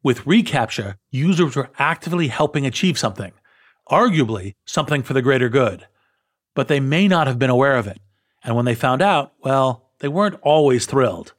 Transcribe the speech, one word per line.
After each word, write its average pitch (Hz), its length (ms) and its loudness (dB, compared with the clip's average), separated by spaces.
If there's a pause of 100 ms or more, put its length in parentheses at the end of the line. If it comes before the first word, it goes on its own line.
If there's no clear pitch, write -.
With 127 220 -2
reCAPTCHA, 131 680 0 (140)
users 156 460 0
were 135 240 -6
actively 160 480 -2
helping 147 380 -2
achieve 170 340 -2
something, 101 340 -6 (560)
arguably 131 640 0 (120)
something 143 380 -4
for 139 100 -8
the 131 100 0
greater 127 260 2
good. 131 380 0 (680)
But 135 120 -2
they 143 120 0
may 156 280 2
not 165 200 2
have 123 120 -2
been 131 100 2
aware 135 280 4
of 104 100 -2
it. 95 120 -12 (440)
And 117 120 -4
when 120 100 0
they 120 100 0
found 131 260 0
out, 170 320 0 (100)
well, 131 460 -2 (100)
they 143 80 -6
weren't 190 360 -2
always 143 420 4
thrilled. 110 540 -2